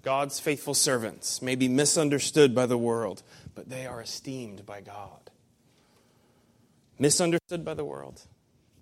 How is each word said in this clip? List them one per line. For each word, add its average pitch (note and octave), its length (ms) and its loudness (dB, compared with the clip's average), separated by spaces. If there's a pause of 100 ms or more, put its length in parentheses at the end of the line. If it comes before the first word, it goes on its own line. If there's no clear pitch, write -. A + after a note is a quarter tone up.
God's C#3 360 0
faithful D3 360 -2
servants A#2 680 0
may B2+ 140 0
be B2+ 140 2
misunderstood C#3+ 840 4
by B2+ 120 4
the A#2+ 120 0
world, A#2 460 -2 (320)
but - 140 -16
they C3 160 -10
are B2 160 -12
esteemed A2 640 -12
by G2+ 160 -14
God. G2+ 500 -18 (1700)
Misunderstood E3 640 2
by D#3 100 -8
the D3+ 120 -8
world, - 360 -12 (600)